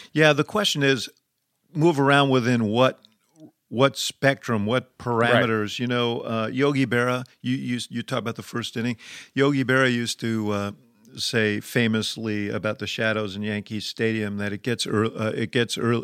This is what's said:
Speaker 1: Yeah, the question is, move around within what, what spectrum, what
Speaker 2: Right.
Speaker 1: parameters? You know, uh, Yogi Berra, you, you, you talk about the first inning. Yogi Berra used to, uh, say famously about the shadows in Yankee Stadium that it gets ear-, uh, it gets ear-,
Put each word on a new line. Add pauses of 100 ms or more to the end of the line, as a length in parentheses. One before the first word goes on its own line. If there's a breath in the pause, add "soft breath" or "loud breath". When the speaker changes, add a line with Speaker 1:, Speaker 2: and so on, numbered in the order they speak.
(140 loud breath)
Speaker 1:
Yeah,
the
question
is, (640)
move
around
within
what, (720)
what
spectrum,
what (140)
Speaker 2:
Right.
Speaker 1:
parameters?
You
know,
uh,
Yogi
Berra, (180 soft breath)
you,
you, (100)
you
talk
about
the
first
inning. (380 loud breath)
Yogi
Berra
used
to,
uh, (440)
say
famously
about
the
shadows
in
Yankee
Stadium
that
it
gets
ear-,
uh,
it
gets
ear-,